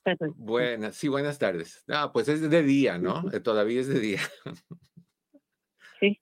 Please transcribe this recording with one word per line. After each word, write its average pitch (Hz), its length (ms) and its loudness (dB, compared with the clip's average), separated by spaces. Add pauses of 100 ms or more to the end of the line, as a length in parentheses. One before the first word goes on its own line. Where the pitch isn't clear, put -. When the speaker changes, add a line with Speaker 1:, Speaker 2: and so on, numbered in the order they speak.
Speaker 1:
tardes. 170 320 -2
Speaker 2:
Buenas, 117 600 -2
sí, 160 120 -4
buenas 143 320 -2
tardes. - 500 -4
Ah, 147 240 -2
pues 147 140 2
es 151 200 0
de 160 160 6
día, 135 360 4
¿no? 95 200 -2
Speaker 1:
Ujú. 180 160 -6
Speaker 2:
Eh, 104 40 -4
todavía 113 420 2
es 127 60 -4
de 139 120 0
día. 107 200 0 (260)
<laughs> - 340 -16 (1200)
Speaker 1:
Sí, 202 220 2